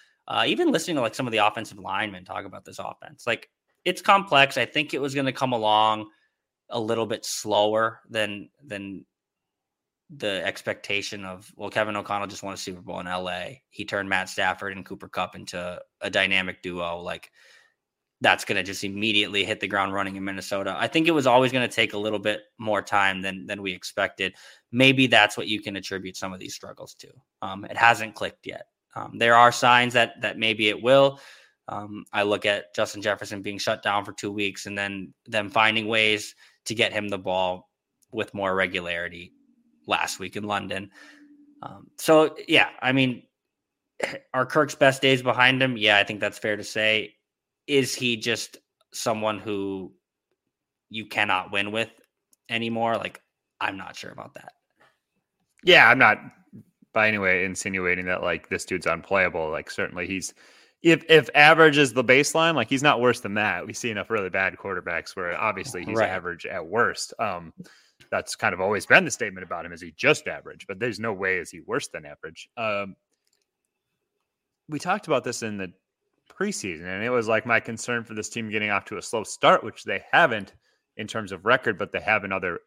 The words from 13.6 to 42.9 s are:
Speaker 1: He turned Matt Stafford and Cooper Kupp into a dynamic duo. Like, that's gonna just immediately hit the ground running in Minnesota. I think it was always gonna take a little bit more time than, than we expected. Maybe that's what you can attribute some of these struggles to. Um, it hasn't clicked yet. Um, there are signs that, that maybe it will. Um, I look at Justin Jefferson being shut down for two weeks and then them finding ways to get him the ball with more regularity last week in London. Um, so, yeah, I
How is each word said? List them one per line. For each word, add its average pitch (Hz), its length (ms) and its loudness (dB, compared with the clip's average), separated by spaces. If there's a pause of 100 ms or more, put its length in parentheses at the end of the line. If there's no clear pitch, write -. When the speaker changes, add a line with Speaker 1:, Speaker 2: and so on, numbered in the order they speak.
Speaker 1:
He - 160 -12
turned 98 240 -4
Matt 95 200 0
Stafford 95 460 -2
and 92 100 -14
Cooper 104 220 -14
Kupp 90 280 -6
into 87 440 -10 (220)
a 104 80 -6
dynamic 95 540 0
duo. 87 360 -6
Like, 87 320 -12 (920)
that's 98 240 4
gonna 101 180 -2
just 95 200 -8
immediately 101 600 0
hit 101 160 -4
the - 80 -4
ground 98 260 -2
running 98 220 -4
in 95 80 -8
Minnesota. 98 560 -6
I 113 80 0
think 165 200 2
it 170 40 4
was 147 160 2
always 127 240 6
gonna 123 160 0
take 113 260 0
a 104 40 -6
little 107 200 -2
bit 104 240 -4 (160)
more 107 240 -2
time 95 400 0
than, 95 240 -8
than 101 160 -8
we 95 120 -6
expected. 95 600 -4 (380)
Maybe 131 340 4
that's 110 320 4
what 101 100 -6
you 104 140 -4
can 101 140 -8
attribute 95 420 -10
some 95 160 -8
of 92 60 -12
these - 160 -14
struggles - 400 -18
to. - 140 -20 (320)
Um, 98 240 -10
it - 120 -12
hasn't 110 380 4
clicked - 320 -8
yet. - 200 -14 (280)
Um, 110 220 -10
there 117 180 6
are 120 160 10
signs 120 420 4
that, 117 280 2
that 101 180 -4
maybe 110 300 2
it 90 120 -2
will. 139 380 4 (480)
Um, 104 460 -12
I 104 100 0
look 101 220 0
at 101 280 -2
Justin 104 280 -4
Jefferson 101 400 -4
being 101 160 -8
shut 110 260 -4
down 101 220 0
for 101 80 -14
two 104 180 -8
weeks 101 340 -6
and 101 120 -8
then 98 360 -8 (120)
them 107 240 -4
finding 110 380 2
ways 107 480 0 (300)
to 117 100 -6
get 107 180 0
him 104 160 -4
the 101 80 -4
ball 92 520 -4 (440)
with 107 200 -6
more 98 220 -2
regularity 87 800 -4 (520)
last 85 320 -2
week 95 200 -10
in 104 80 -6
London. 98 440 -6 (720)
Um, - 260 -18 (100)
so, 156 400 4 (100)
yeah, 135 220 4 (120)
I 127 120 0